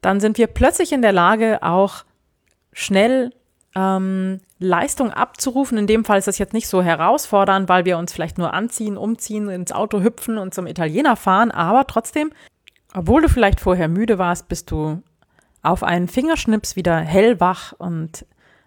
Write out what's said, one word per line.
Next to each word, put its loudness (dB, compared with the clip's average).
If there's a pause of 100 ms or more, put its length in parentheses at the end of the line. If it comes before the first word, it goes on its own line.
Dann -2
sind 0
wir 2
plötzlich 0
in 0
der 4
Lage, 2
auch 0 (680)
schnell, 2 (420)
ähm, -2 (200)
Leistung 0
abzurufen. -2
In 0
dem 2
Fall 2
ist -4
das -4
jetzt -4
nicht -4
so 2
herausfordernd, 2
weil 4
wir 0
uns -8
vielleicht -6
nur -2
anziehen, -4
umziehen, -6
ins -8
Auto -4
hüpfen -2
und -8
zum -8
Italiener 0
fahren. 2
Aber 2
trotzdem, -4 (600)
obwohl 2
du 4
vielleicht 4
vorher 2
müde 0
warst, -2
bist -10
du -4 (600)
auf 0
einen 0
Fingerschnips -2
wieder 0
hellwach 2
und -8 (420)